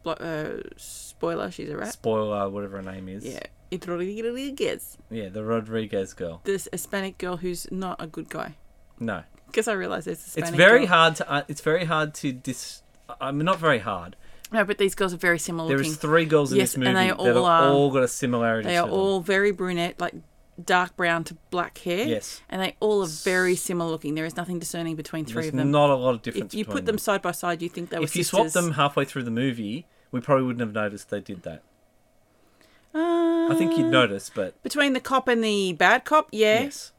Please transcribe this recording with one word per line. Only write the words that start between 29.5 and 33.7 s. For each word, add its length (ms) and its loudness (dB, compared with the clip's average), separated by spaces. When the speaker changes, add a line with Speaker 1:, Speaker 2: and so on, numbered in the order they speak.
Speaker 2:
we 80 -2
probably 240 2
wouldn't 160 -4
have 140 -4
noticed 360 -4
they 100 -4
did 220 -12
that. 200 -12
Speaker 1:
Uh, 560 2
Speaker 2:
I 80 2
think 180 2